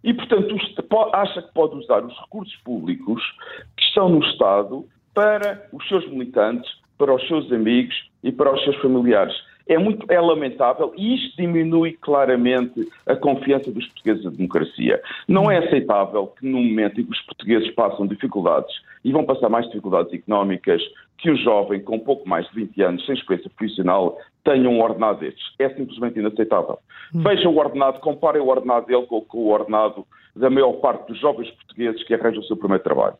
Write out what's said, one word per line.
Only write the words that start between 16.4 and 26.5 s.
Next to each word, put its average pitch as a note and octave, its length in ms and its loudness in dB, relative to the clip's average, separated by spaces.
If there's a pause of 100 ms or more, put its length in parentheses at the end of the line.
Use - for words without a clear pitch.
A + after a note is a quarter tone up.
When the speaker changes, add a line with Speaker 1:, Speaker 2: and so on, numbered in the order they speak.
Speaker 1:
num C3 180 0
momento A2 360 0
em G#2 60 -2
que - 60 -12
os - 100 -8
portugueses A2 540 0
passam G2+ 320 0
dificuldades F#2+ 680 -2 (300)
e B2+ 60 0
vão D3+ 120 2
passar C3+ 260 0
mais A#2 180 0
dificuldades F2+ 440 -2
económicas, G2 680 0 (380)
que E3+ 100 0
um C#3 80 4
jovem G2+ 420 2
com A2+ 200 -6
pouco C3 280 -4
mais F2 220 -2
de - 60 -16
vinte G#2 260 -4
anos, F2+ 240 0
sem C#3 80 -4
experiência - 380 -6
profissional, F#2 680 0 (260)
tenha C3 240 4
um A#2 140 4
ordenado G#2+ 380 0
destes. - 400 -12
É C3+ 100 2
simplesmente A#2+ 480 -8
inaceitável. G#2+ 640 -2 (340)